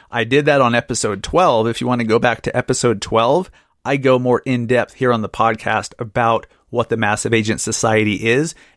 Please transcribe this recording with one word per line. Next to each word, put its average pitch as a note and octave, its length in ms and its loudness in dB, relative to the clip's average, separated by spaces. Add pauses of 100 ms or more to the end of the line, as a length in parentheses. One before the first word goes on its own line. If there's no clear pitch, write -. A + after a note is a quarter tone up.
(100)
I A#2 140 -2
did C#3 220 2
that C#3+ 160 4
on A#2+ 120 2
episode A2 480 -2
twelve. C3+ 440 2
If A#2 160 -4
you B2 40 -2
wanna A#2+ 180 -2
go A2 140 2
back A#2+ 240 0
to - 140 -6
episode A#2+ 460 0
twelve, B2+ 480 0 (340)
I C#3 140 -2
go C3 200 4
more B2 280 0
in A#2+ 200 -2
depth A#2+ 280 0
here B2+ 180 0
on A2+ 80 0
the G2+ 80 -4
podcast A2 680 -2
about A2+ 480 -2 (240)
what A#2 180 -2
the A#2 80 -2
Massive A2 380 0
Agent A2 260 0
Society A2 680 0
is C#3+ 260 0 (220)